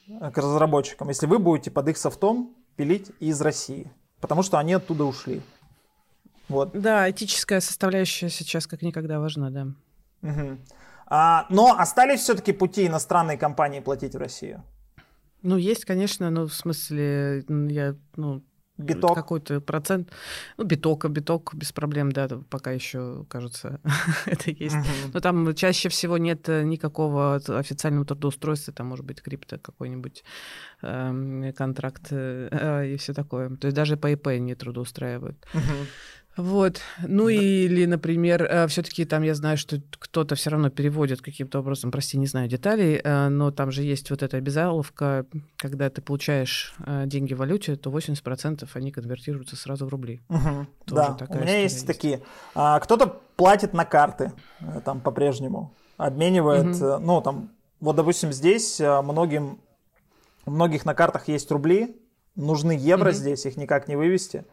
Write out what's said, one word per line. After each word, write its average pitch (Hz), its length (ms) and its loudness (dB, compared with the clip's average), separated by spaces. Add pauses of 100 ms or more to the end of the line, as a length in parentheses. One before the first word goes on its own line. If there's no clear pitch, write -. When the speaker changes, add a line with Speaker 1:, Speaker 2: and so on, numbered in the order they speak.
Speaker 1:
э, 202 220 -10
к 123 80 -2
разработчикам, 143 680 2
если 139 180 -2
вы 202 120 6
будете 160 320 2
под 143 180 0
их 156 80 0
софтом 240 580 0 (220)
пилить 175 340 0 (100)
из 151 200 0
России, 143 500 -4 (300)
потому 165 220 0
что 180 160 2
они 156 160 2
оттуда 170 300 0
ушли. 127 380 -6 (1040)
Вот. 139 220 0 (100)
Speaker 2:
Да, 202 300 4
этическая 196 500 0
составляющая 185 680 0
сейчас 160 360 -6
как 160 160 -10
никогда 160 380 -4
важна, 147 300 -2
да. 135 160 -6 (560)
Speaker 1:
Мгм. 143 380 -4 (480)
А, 160 420 6
но 220 280 8
остались 254 420 4
все-таки 208 320 0
пути 190 340 2
иностранной 160 500 2
компании 143 440 0
платить 139 340 -4
в 143 40 -6
Россию? - 440 -10 (800)
Speaker 2:
Ну, 185 140 4
есть, 190 280 0
конечно, 185 460 0
но 165 160 0
в 151 80 -8
смысле, 143 960 -2
м, 147 200 0
я, 143 260 -2 (220)
ну, 143 260 -4 (360)
Speaker 1:
Биток? 170 360 2
Speaker 2:
какой-то 151 480 -4
процент. 175 480 -4 (480)
Ну, 220 60 -4
биток, 160 420 0
а - 20 2
биток 151 460 -2
без 151 180 -10
проблем, 147 400 -2
да, 139 160 -2
там 135 160 -8
пока 131 280 -8
еще, 127 560 -8
кажется, 123 560 -10
<laughs> 151 420 -2
это 175 240 -4
есть. 151 260 -4
Speaker 1:
Мгм. 139 380 -2
Speaker 2:
Но 175 60 -2
там 165 340 2
чаще 180 340 0
всего 170 300 -2
нет, 165 300 -2
э, 156 140 2
никакого 147 760 0
т-, 120 160 -4
официального 143 480 -2
трудоустройства, 147 680 -4
там 123 140 -8
может 127 180 -10
быть - 160 -14
крипто - 360 -12
какой-нибудь, - 640 -12 (580)
эм, 131 720 -4
контракт, 131 560 -6
э, 127 400 -6
э, 143 440 -2
и - 20 -6
все 143 180 -8
такое. 127 420 -6
То 139 100 -4
есть 139 100 0
даже 151 200 2
по 147 140 0
И 147 60 2
П 135 220 -2
не 123 160 -4
трудоустраивают. 123 800 -8 (180)
Speaker 1:
Мгм. 143 320 -2 (500)
Speaker 2:
Вот. 185 460 2 (260)
Ну 202 160 4
Speaker 1:
Да. 226 80 4
Speaker 2:
или, 185 540 4
например, 170 560 2
э, 170 240 4
все-таки 165 400 -2
там 156 160 0
я 156 120 2
знаю, 151 220 0
что 147 240 -4 (180)
кто-то 156 360 -2
все 147 160 -4
равно 151 180 4
переводит 143 540 0
каким-то 139 380 -6
образом, 135 300 -4
прости, 139 280 -2
не 139 80 2
знаю 131 200 -2
деталей, 156 560 2
э, 143 280 2
но 143 200 2
там 139 200 -2
же 139 120 -4
есть 143 280 -2
вот 143 120 -4
эта 135 140 -4
обязаловка, 143 880 -2 (320)
когда 139 320 -2
ты 139 140 -8
получаешь, 139 720 -2 (120)
э, 139 200 -2
деньги 135 260 -2
в 127 60 -6
валюте, 151 380 -2
то 143 140 -6
восемьдесят 147 340 -4
процентов 139 520 -6
они 135 160 -6
конвертируются 127 640 -8
сразу 135 300 -8
в - 20 -6
рубли. 123 400 -8
Speaker 1:
Мгм. 143 400 0 (160)
Speaker 2:
Тоже 147 240 2
Speaker 1:
Да, 131 60 -2
Speaker 2:
такая 131 240 -8
Speaker 1:
у - 20 -2
меня - 60 -2
Speaker 2:
история 202 160 2
Speaker 1:
есть 180 140 0
Speaker 2:
есть. 131 100 -10
Speaker 1:
такие. 143 340 -2 (340)
А, 147 260 4
кто-то 226 260 6 (300)
платит 196 360 6
на 165 140 2
карты, 147 440 4 (300)
э, 156 240 -8
там 135 160 -4
по-прежнему, 139 720 -2 (260)
обменивает, 151 720 4
Speaker 2:
Мгм. 175 180 0
Speaker 1:
э, 139 140 2
ну, 165 240 2
там, 151 260 -4 (320)
вот, 151 160 2
допустим, 160 380 2
здесь, 185 440 2
э, 143 220 4
многим, 147 580 -2 (840)
у 143 60 -6
многих 156 340 2
на 156 100 0
картах - 340 2
есть 151 220 -2
рубли, 175 460 4 (380)
нужны 151 380 0
евро 175 360 4
Speaker 2:
Мгм. 147 80 2
Speaker 1:
здесь, 139 300 -4
их 131 100 -8
никак 143 320 0
не 143 80 -4
вывести. 165 560 0